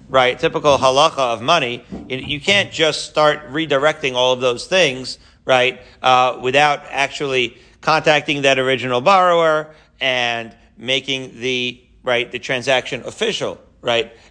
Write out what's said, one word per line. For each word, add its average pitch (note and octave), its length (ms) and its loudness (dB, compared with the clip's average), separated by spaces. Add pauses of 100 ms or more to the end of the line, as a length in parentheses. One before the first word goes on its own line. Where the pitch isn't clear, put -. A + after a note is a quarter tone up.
right, B2+ 300 2
typical D3 380 2
halacha C3+ 420 2
of A#2 220 -2
money, B2+ 420 -2 (260)
you, C3 100 -8
you C#3+ 220 -8
can't G3 300 0
just D3+ 360 0
start D3+ 440 0
redirecting C#3+ 640 -2
all B2+ 200 2
of B2 60 -8
those B2 260 -2
things, C3 520 -2 (280)
right, B2+ 340 2 (220)
uh, B2+ 400 4
without C#3 480 2
actually C3 640 -4 (240)
contacting D3+ 600 0
that C3+ 160 4
original B2+ 420 0
borrower E3 760 2 (280)
and A#2+ 520 -2 (220)
making C3 640 -6
the, B2 420 -4 (200)
right, A#2+ 280 -2
the B2 80 -8
transaction B2+ 680 -4
official, C3+ 520 -6 (240)
right? A#2 300 -2 (180)